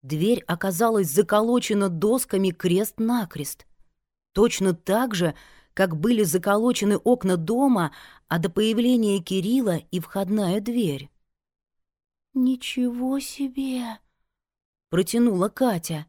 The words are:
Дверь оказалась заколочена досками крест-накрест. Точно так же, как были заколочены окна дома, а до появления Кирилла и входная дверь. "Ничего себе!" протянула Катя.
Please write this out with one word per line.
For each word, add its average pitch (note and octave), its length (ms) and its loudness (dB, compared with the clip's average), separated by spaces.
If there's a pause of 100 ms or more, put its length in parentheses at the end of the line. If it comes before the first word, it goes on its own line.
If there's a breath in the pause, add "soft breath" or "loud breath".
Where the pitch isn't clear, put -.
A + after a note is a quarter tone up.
Дверь D#3 440 0
оказалась G3 640 0
заколочена G#3+ 760 2
досками F#3+ 640 0
крест-накрест. F#3+ 1160 -2 (680)
Точно F#3+ 420 2
так G#3+ 400 -2
же, E3+ 200 0 (400 soft breath)
как F3 240 0
были G#3+ 240 2
заколочены G3+ 720 2
окна G#3 400 2
дома, G#3 560 0 (360 loud breath)
а E3 100 0
до E3+ 120 -2
появления A3 720 2
Кирилла F#3+ 560 0
и F3+ 240 -6
входная G3 600 -2
дверь. G3+ 500 -4 (1200)
"Ничего B3+ 880 -2
себе!" C4 760 -6 (1000)
протянула G3+ 540 2
Катя. E3+ 580 -2